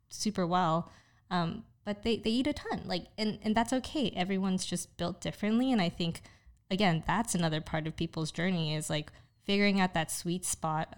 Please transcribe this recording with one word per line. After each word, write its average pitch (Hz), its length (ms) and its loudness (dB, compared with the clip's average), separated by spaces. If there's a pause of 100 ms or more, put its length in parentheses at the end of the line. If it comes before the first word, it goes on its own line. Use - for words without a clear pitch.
super 196 380 -2
well. 170 440 2 (400)
Um, 175 340 -2 (200)
but 208 180 -4
they, 233 140 2
they 226 140 -2
eat 254 160 2
a 294 80 2
ton, - 320 -6
like, 185 180 -4 (120)
and, 214 260 -2
and 214 120 2
that's 226 180 2
okay. 262 440 0
Everyone's 190 480 0
just - 320 -6
built 175 240 -4
differently. 226 500 0
And 226 100 4
I 170 100 2
think, 170 320 -4 (480)
again, 185 360 2
that's 202 280 0
another 160 260 0
part 160 260 -4
of 160 100 -6
people's 160 360 -4
journey 165 420 0
is, 156 160 -4
like, 151 220 -4 (320)
figuring 202 360 4
out 185 140 2
that 160 160 0
sweet 180 340 -2
spot 160 540 -2